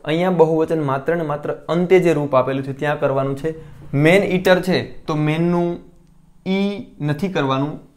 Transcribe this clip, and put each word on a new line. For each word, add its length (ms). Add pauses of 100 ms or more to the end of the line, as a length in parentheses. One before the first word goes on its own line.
અહીંયા 260
બહુવચન 500
માત્ર 360
ને 60
માત્ર 280 (180)
અંતે 320
જે 120
રૂપ 220
આપેલું 300
છે 80
ત્યાં 280
કરવાનું 360
છે. 180 (400)
મેન 280
ઈટર 380
છે 460
તો 80
મેનનું 640 (680)
ઈ 400 (140)
નથી 280
કરવાનું 500 (180)